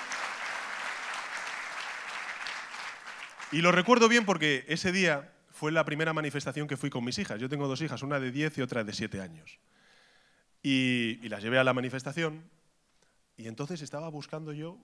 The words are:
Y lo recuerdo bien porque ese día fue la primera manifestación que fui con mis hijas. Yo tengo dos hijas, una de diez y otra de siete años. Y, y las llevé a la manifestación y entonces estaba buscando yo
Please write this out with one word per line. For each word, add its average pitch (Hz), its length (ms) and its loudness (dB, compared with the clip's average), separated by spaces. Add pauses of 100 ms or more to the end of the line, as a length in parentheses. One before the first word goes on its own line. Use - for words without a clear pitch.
(3500)
Y 151 100 4
lo 175 100 10
recuerdo 220 360 10
bien 233 180 8
porque 151 440 4
ese 175 240 0
día 165 400 2 (160)
fue 151 220 -2
la 160 120 4
primera 151 300 0
manifestación 147 540 -2
que - 100 -4
fui 147 120 -2
con 131 140 -2
mis 123 140 -2
hijas. 120 240 -4
Yo 131 80 -4
tengo 143 180 -2
dos 135 140 -2
hijas, 135 220 -4
una 139 160 -2
de 131 120 -2
diez 147 260 -2
y 135 40 -2
otra 120 240 -2
de 104 80 -6
siete 104 260 -4
años. 82 400 -14 (1000)
Y, 123 640 2
y 117 60 -10
las 101 140 -6
llevé 117 140 2
a 131 60 6
la 131 100 6
manifestación 139 760 -4 (840)
y 113 120 -14
entonces 143 340 -8
estaba 147 280 -10
buscando 151 440 -10
yo 160 300 -10